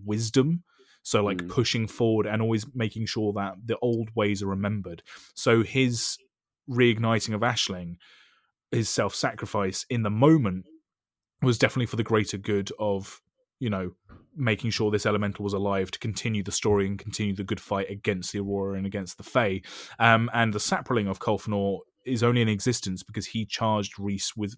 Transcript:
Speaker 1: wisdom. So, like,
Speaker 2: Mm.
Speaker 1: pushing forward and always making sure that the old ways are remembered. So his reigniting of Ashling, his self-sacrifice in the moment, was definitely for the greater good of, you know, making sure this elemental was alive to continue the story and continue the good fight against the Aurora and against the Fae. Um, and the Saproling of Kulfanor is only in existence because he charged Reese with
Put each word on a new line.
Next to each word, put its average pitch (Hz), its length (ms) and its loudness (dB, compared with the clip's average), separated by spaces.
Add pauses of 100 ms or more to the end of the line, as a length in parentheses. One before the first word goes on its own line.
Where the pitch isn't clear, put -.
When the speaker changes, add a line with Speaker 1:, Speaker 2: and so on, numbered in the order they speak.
Speaker 1:
wisdom. 123 580 2 (400)
So, 107 200 2
like, 92 220 -2
Speaker 2:
Mm. - 20 -10
Speaker 1:
pushing 113 400 0
forward 110 400 2
and 107 140 0
always 113 320 0
making 113 340 -4
sure 107 260 -2
that 98 220 -4 (100)
the 113 140 -2
old 117 360 0
ways 104 260 2
are 98 60 -2
remembered. 98 560 -4 (320)
So 117 280 4
his 123 540 0 (520)
reigniting 113 680 4
of 104 60 -2
Ashling, 92 560 -2 (760)
his 120 180 2
self-sacrifice 107 1000 -2
in 117 140 0
the 101 80 0
moment, 113 540 4 (760)
was 123 160 4
definitely 127 300 2
for - 100 -6
the 113 60 0
greater 107 340 0
good 98 420 -2
of, 101 400 -4 (400)
you 120 100 -2
know, 92 240 -4 (420)
making 117 360 0
sure 107 200 2
this 104 160 0
elemental 104 360 0
was 101 100 -2
alive 98 380 0
to - 80 -12
continue 107 440 -4
the 98 80 -6
story 101 360 2
and 98 120 -4
continue 104 360 -4
the 98 80 -6
good 101 160 -4
fight 98 300 -4
against 101 420 -4
the 104 80 -4
Aurora 98 380 -4
and 98 80 -4
against 98 320 -6
the - 60 -18
Fae. 98 380 0 (380)
Um, 113 340 6
and 117 200 2
the 104 60 -2
Saproling 120 500 0
of 95 100 -4
Kulfanor 98 600 -2 (260)
is 123 180 0
only 120 180 4
in 110 80 4
existence 101 540 -2
because 107 240 -8
he 110 180 -4
charged 107 540 -2
Reese 101 360 -4
with 107 220 -6